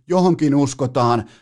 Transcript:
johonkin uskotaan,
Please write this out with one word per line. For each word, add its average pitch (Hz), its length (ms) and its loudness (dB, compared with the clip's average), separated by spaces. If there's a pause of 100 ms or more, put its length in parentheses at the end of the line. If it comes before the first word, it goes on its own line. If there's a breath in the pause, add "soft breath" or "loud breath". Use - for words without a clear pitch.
johonkin 175 460 2
uskotaan, 127 720 0 (160 soft breath)